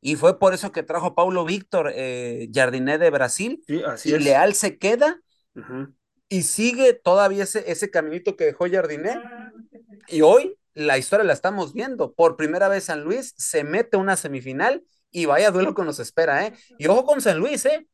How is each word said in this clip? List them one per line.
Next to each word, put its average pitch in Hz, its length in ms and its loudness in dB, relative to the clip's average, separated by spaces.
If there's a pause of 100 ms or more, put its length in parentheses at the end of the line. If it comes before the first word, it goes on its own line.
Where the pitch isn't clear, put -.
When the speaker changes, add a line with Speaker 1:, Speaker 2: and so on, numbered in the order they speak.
Speaker 1:
Y 143 160 -4
fue 185 220 4
por 190 160 4
eso 190 180 -8
que 165 100 -6
trajo 170 240 -4
a 170 80 -6
Paulo 180 300 0
Víctor, 175 500 -4
eh, 123 580 -8
Jardinés 131 480 0
de 170 100 4
Brasil. 147 560 -2
Speaker 2:
Sí, 151 180 -4
así 147 260 -6
Speaker 1:
Y 151 60 2
Speaker 2:
es. 147 80 0
Speaker 1:
Leal 143 300 4
se - 240 -4
queda 285 420 0 (340)
Speaker 2:
Ujú. 127 400 -12 (340)
Speaker 1:
y 185 140 -2
sigue 240 520 2
todavía 196 500 2
ese, 196 260 -6
ese 196 200 -4
caminito 170 460 -4
que 170 80 -2
dejó 156 260 0
Jardinés. 175 460 -2 (920)
Y 156 140 2
hoy 262 360 6 (160)
la 147 240 0
historia 202 260 0
la 165 80 2
estamos 180 400 -2
viendo. 247 400 -6
Por 165 240 2
primera 170 320 0
vez 196 160 -2
San 151 200 -6
Luis 226 320 -6
se - 280 -4
mete 196 320 -2
a 190 40 4
una 190 160 0
semifinal 139 680 -4 (260)
y 170 160 -4
vaya 165 240 4
duelo 185 240 0
que 190 100 -2
nos 151 160 -6
espera, 156 460 0
¿eh? 214 80 -10 (240)
Y 147 100 -4
ojo 240 160 4
con 277 160 2
San 175 180 2
Luis, 262 280 -2
¿eh? 311 280 -2